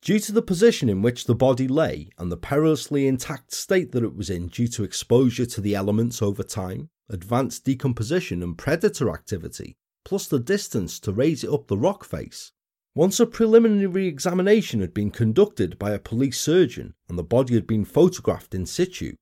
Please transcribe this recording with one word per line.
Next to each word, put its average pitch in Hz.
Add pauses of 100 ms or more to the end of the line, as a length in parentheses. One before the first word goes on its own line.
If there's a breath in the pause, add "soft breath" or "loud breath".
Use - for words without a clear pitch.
Due 208
to 208
the 226
position 190
in 98
which 120
the 120
body 127
lay 127 (100)
and 87
the 87
perilously 143
intact 131
state -
that 120
it 104
was 92
in 90
due 120
to 117
exposure 123
to 117
the 101
elements 104
over 101
time, 98 (220)
advanced 113
decomposition 127
and 87
predator 156
activity, - (280)
plus 190
the 147
distance 123
to 101
raise 131
it -
up 143
the 101
rock 170
face, - (420)
once 185
a 240
preliminary 214
examination 180
had 90
been 104
conducted 113
by 101
a 101
police 123
surgeon 151 (140)
and 87
the 87
body 120
had 110
been 107
photographed 147
in 92
situ 123